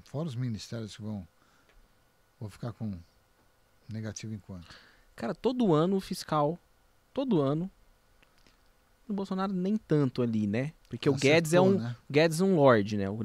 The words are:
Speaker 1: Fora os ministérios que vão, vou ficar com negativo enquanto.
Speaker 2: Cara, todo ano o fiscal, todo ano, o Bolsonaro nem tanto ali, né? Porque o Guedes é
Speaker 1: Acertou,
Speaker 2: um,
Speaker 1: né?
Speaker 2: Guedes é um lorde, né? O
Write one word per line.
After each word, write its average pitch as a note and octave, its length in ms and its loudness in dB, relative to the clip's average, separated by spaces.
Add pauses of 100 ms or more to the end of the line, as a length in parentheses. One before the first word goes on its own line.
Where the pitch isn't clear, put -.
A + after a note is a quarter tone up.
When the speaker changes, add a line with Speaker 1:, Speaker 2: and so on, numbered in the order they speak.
Speaker 1:
Fora D3+ 220 -8
os C#3 80 -8
ministérios A2+ 640 -8
que G#2+ 60 -16
vão, G#2 260 -10 (1120)
vou G#2+ 80 -12
ficar A2+ 240 -12
com G2+ 260 -10 (920)
negativo A2 460 -10
enquanto. F#2+ 400 -16 (400)
Speaker 2:
Cara, A3+ 200 -8
todo A#3+ 380 0
ano E3+ 240 4
o F#3+ 40 0
fiscal, D#3 580 -2 (540)
todo B3 280 0
ano, D3+ 300 0 (1400)
o A3 40 -6
Bolsonaro F#3+ 400 -4
nem F#3+ 240 -2
tanto D3 440 0
ali, A2 260 0
né? A#2+ 260 -2 (160)
Porque - 200 -2
o C#3 60 4
Guedes D3+ 380 2
é F3 60 6
Speaker 1:
Acertou, F#3+ 200 4
Speaker 2:
um, A2 40 -4
Speaker 1:
né? A#2 140 -8 (140)
Speaker 2:
Guedes D#3 300 2
é F#3 40 4
um G3 120 4
lorde, A2 400 6
né? G2 120 0
O G2+ 160 -4